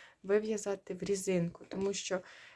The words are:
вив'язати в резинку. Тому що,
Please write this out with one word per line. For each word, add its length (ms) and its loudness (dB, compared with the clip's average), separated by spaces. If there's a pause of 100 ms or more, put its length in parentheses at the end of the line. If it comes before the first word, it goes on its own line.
(220)
вив'язати 720 0
в 80 -10
резинку. 640 2
Тому 240 0
що, 280 -2 (360)